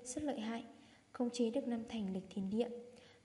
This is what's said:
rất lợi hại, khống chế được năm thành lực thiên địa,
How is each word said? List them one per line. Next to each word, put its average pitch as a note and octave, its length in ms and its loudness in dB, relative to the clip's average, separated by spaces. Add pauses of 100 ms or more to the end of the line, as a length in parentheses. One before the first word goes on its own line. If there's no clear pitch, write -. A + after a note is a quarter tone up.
rất D4+ 200 -4
lợi C#4+ 160 0
hại, A3+ 260 -2 (460)
khống A#3+ 180 2
chế A#3+ 200 4
được C#4 180 2
năm A#3 220 0
thành G3+ 240 0
lực F#3 160 -2
thiên F#3+ 200 0
địa, A3+ 200 4 (560)